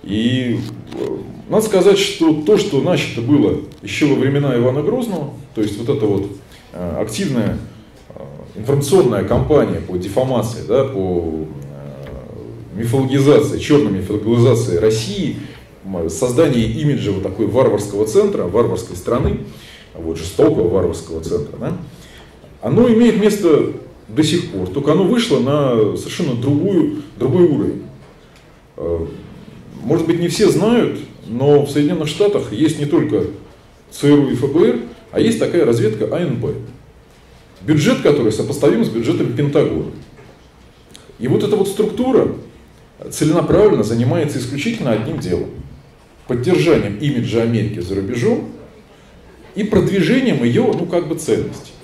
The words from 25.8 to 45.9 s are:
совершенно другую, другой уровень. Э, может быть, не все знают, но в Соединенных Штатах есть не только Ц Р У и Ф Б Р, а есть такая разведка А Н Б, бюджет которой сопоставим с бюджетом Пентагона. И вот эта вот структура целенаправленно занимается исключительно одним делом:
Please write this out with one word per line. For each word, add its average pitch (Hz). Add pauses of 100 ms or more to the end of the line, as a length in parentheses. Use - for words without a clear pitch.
совершенно 143
другую, 147 (200)
другой 170
уровень. 101 (920)
Э, 82 (760)
может 165
быть, 170
не 175
все 202
знают, 208 (260)
но 139
в -
Соединенных 147
Штатах -
есть 143
не 147
только 113 (680)
Ц -
Р 143
У 131
и 117
Ф 117 (120)
Б 185
Р, - (320)
а -
есть -
такая 156
разведка 120
А 160
Н 147
Б, - (1080)
бюджет 220
которой 147
сопоставим 143
с -
бюджетом 123
Пентагона. 143 (1300)
И 117
вот 208
эта 214
вот 196
структура 220 (840)
целенаправленно 156
занимается 127
исключительно 143
одним 110
делом: - (800)